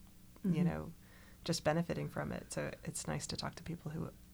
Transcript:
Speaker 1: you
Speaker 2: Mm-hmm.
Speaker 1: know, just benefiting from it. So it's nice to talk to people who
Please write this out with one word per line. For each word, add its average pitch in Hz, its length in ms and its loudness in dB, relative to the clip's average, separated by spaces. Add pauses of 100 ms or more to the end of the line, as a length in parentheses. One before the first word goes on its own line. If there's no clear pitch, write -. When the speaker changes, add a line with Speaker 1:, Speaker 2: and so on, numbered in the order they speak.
(440)
Speaker 1:
you 190 80 6
Speaker 2:
Mm-hmm. 170 160 8
Speaker 1:
know, 156 240 0 (520)
just 165 200 0
benefiting 156 460 4
from 147 220 -2
it. - 220 -4
So 147 180 0 (140)
it's - 220 -4
nice 151 200 0
to - 100 -2
talk - 180 -2
to - 80 -10
people 156 280 -4
who 160 180 -2 (240)